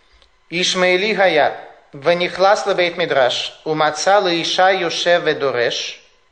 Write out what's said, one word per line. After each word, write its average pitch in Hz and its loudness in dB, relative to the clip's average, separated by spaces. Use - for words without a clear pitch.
Ишмаили 180 0
Гая. 165 2
Ванихлас 175 0
лебейт 175 0
мидраш. 143 -2
Умаца 156 0
леиша 180 0
йошев 175 0
ведореш. 139 -2